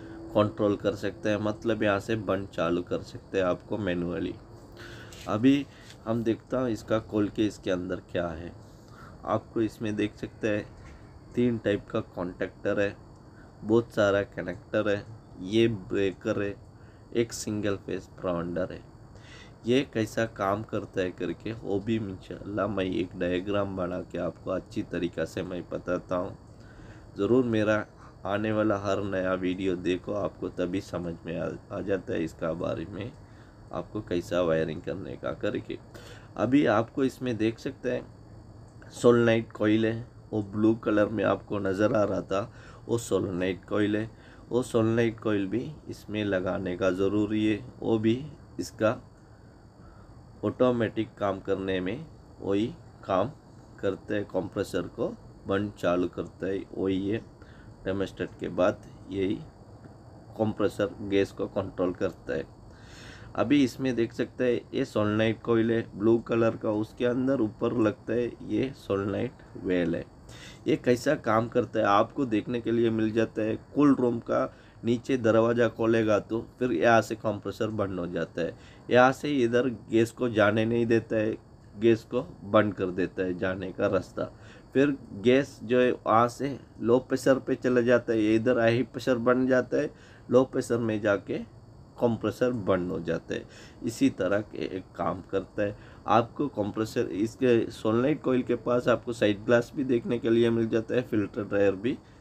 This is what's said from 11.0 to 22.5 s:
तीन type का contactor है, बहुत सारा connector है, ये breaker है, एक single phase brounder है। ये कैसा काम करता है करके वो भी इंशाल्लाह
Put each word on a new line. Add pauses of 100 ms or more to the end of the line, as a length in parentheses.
तीन
type
का
contactor
है, (680)
बहुत
सारा
connector
है, (380)
ये
breaker
है, (640)
एक
single
phase (120)
brounder
है। (840)
ये (120)
कैसा (120)
काम
करता
है
करके
वो
भी
इंशाल्लाह